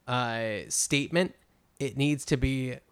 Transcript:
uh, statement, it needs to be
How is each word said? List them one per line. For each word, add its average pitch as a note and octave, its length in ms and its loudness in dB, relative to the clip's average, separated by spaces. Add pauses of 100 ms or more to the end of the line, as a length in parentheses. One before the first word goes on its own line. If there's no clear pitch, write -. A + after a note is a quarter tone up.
uh, A2+ 520 0 (100)
statement, E3 680 0 (460)
it C3 160 -4
needs C#3+ 300 2
to D3 100 4
be C3 400 -2 (160)